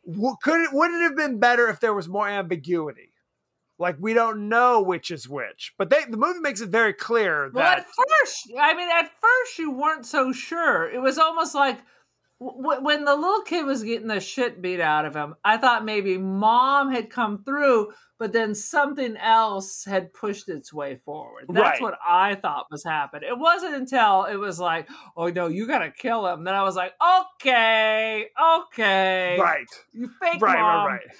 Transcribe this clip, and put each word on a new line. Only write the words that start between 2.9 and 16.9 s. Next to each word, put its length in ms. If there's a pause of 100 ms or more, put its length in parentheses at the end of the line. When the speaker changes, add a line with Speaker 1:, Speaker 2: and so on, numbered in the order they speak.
Speaker 1:
Like, 220
we 140
don't 360
know 320
which 300
is 160
which. 500
But 120
they, 160
the 120
movie 220
makes 220
it 80
very 240
clear 600
Speaker 2:
Well, 100
Speaker 1:
that 160
Speaker 2:
at 80
first, 720
I 140
mean, 160
at 200 (120)
first 380
you 120
weren't 340
so 280
sure. 560
It 120
was 160
almost 380
like 240 (640)
w-, 200
w-, 240
when 200
the 100
little 280
kid 220
was 180
getting 240
the 140
shit 400
beat 200
out 240
of 100
him, 280
I 140
thought 280
maybe 320
mom 720